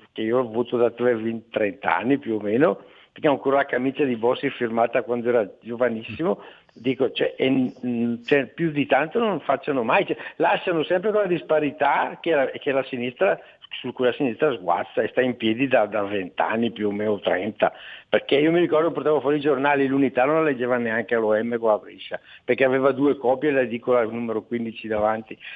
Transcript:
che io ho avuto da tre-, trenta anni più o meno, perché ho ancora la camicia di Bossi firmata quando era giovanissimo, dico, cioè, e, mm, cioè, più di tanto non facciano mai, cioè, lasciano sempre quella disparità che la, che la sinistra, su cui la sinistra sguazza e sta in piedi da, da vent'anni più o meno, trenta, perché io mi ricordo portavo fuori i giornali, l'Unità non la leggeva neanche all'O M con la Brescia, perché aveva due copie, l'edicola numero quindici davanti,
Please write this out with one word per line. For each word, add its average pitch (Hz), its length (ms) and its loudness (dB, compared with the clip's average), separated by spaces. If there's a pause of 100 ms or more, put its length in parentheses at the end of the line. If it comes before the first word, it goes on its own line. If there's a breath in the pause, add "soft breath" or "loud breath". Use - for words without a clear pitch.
(120)
che - 100 -8
io 113 160 0
ho 131 40 4
avuto 120 360 -2
da 117 140 4
tre-, 113 580 -2
trenta 98 480 0
anni 120 220 0
più 113 160 -4
o 107 40 -2
meno, 123 420 2 (300 loud breath)
perché 117 160 -4
ho 147 40 4
ancora 135 260 0
la 139 80 2
camicia 131 380 -2
di 127 120 0
Bossi 127 360 0
firmata 117 500 0
quando 120 280 -2
era 117 200 2 (120)
giovanissimo, 117 800 -4 (340 loud breath)
dico, 123 380 -2
cioè, - 260 -2
e, 131 120 0
mm, 120 640 -2 (100)
cioè, 139 220 4
più 165 240 -4
di 143 140 -2
tanto 127 340 2
non 208 220 0
facciano 135 420 -2
mai, 151 220 2
cioè, 151 100 -4 (220 loud breath)
lasciano 170 460 0
sempre 180 280 -2
quella 208 160 2
disparità 151 920 0
che 165 100 -2
la, 143 160 2
che - 240 -6
la 135 120 0
sinistra, 127 540 -2 (440 loud breath)
su 127 120 -8
cui 127 120 0
la 120 80 4
sinistra 117 420 0
sguazza 90 460 -2
e 110 80 0
sta - 120 0
in 127 160 0
piedi 113 300 0
da, 123 180 4
da 104 180 -2
vent'anni 101 680 -2
più 104 160 -2
o 104 40 0
meno, 104 280 -2
trenta, 95 540 0 (340 loud breath)
perché - 280 0
io 151 160 4
mi 170 100 4
ricordo 160 300 2
portavo 143 280 0
fuori 143 180 0
i 147 40 -6
giornali, 139 460 2
l'Unità 131 380 2
non 151 100 2
la 160 80 2
leggeva 123 340 0
neanche 117 380 -2
all'O 110 260 2
M 117 160 -2
con 113 120 0
la 107 80 4
Brescia, 92 420 -14 (260 loud breath)
perché 127 180 2
aveva 135 280 4
due 131 260 2
copie, 131 340 0
l'edicola 123 520 2
numero 113 400 -4
quindici 117 440 -6
davanti, 107 500 -2 (180 loud breath)